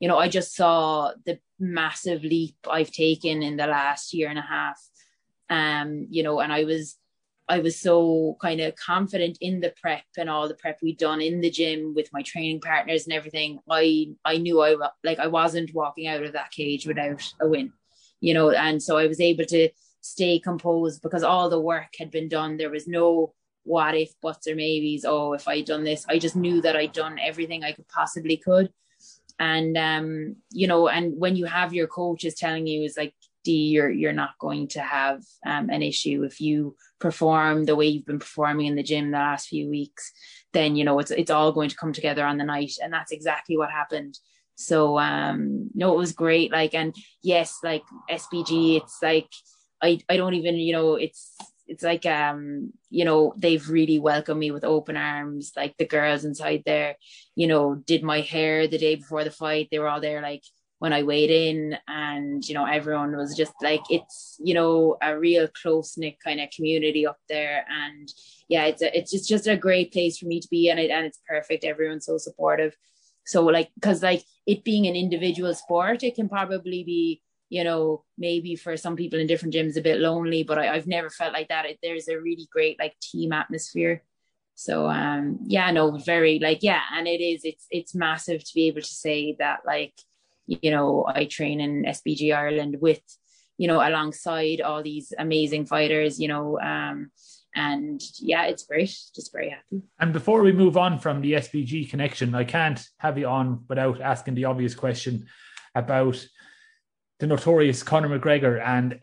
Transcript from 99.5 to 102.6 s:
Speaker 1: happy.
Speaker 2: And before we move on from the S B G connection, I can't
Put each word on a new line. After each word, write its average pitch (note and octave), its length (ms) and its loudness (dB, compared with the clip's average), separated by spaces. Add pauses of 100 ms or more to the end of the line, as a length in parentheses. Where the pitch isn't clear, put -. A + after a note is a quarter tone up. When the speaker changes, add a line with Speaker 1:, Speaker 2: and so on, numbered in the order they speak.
Speaker 1:
happy. F#3+ 320 -12 (180)
Speaker 2:
And E3 120 2
before G#3+ 300 4
we G3 100 8
move F#3 240 6
on F3+ 220 4
from C#3+ 220 -2
the D3 160 2
S C3 120 -2
B D3 160 -4
G C#3+ 200 -4
connection, C#3 500 -2
I B2 100 0
can't D#3 380 0 (160)